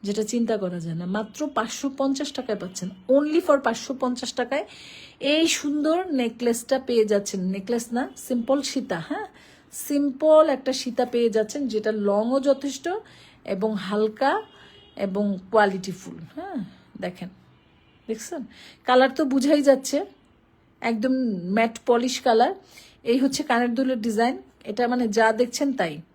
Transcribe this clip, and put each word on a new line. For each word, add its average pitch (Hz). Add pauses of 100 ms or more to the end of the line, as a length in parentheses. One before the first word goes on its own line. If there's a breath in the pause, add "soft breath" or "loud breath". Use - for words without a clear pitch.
যেটা 202
চিন্তা 226
করা 180
যায় 165
না। 175
মাত্র 214
পাঁচশো 226
পঞ্চাশ 277
টাকায় 233
পাচ্ছেন, 185 (180)
only 302
for 285
পাঁচশো 240
পঞ্চাশ 247
টাকায় 277 (540 loud breath)
এই 311
সুন্দর 311
নেকলেসটা 240
পেয়ে 233
যাচ্ছেন। 202
নেকলেস 202
না, 277
সিম্পল 254
সীতা, -
হ্যাঁ, 320 (460 soft breath)
সিম্পল 294
একটা 262
সীতা 247
পেয়ে 240
যাচ্ছেন, 220
যেটা 214
লংও 214
যথেষ্ট 277 (560 loud breath)
এবং 214
হালকা 214 (540 loud breath)
এবং 196 (140)
কোয়ালিটিফুল। 196 (200)
হ্যাঁ, 320 (360 loud breath)
দেখেন, 180 (760)
দেখছেন? 226 (400 loud breath)
কালার 254
তো 311
বুঝাই 277
যাচ্ছে, 277 (760)
একদম 233 (420)
ম্যাট 226
পলিশ 247
কালার। 240 (500 loud breath)
এই 240
হচ্ছে 269
কানের 240
দুলের 254
ডিজাইন। 233 (260)
এটা 233
মানে 247
যা 220
দেখছেন 247
তাই। 160 (140)